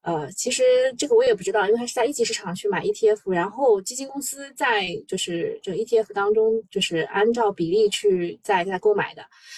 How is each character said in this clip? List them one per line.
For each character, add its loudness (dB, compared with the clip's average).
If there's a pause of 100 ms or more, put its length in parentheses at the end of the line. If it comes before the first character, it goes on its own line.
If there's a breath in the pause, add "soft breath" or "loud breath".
呃， -4
其 -4
实 4
这 -4
个 4
我 8
也 4
不 -2
知 -4
道， 2
因 2
为 4
他 -4
是 -10
在 0
一 -2
级 -2
市 -4
场 -8
去 -6
买 -2
E -2
T 2
F， 0
然 0
后 2
基 -10
金 -8
公 -8
司 -10
在， -2 (180)
就 -4
是 -4
这 -8
个 -4
E -2
T 2
F 0
当 0
中， 2
就 -2
是 -2
按 2
照 2
比 -2
例 4
去 0
再， 0
再 -4
购 2
买 -2
的。 -18 (320 loud breath)